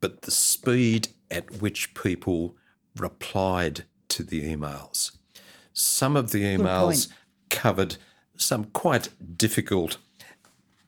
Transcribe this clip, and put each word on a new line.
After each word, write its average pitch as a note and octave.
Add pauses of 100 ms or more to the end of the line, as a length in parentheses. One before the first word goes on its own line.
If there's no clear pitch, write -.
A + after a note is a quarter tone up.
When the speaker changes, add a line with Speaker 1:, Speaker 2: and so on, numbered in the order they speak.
Speaker 1:
but -
the -
speed A#2+ (240)
at F#2
which -
people F2 (420)
replied F2+ (240)
to -
the D#2
emails. D2 (600)
Some -
of A#2+
the G#2
Speaker 2:
Good G2
Speaker 1:
emails D#3+
Speaker 2:
point. - (320)
Speaker 1:
covered F#2+ (400)
some A2
quite B2+ (300)
difficult F#2+ (920)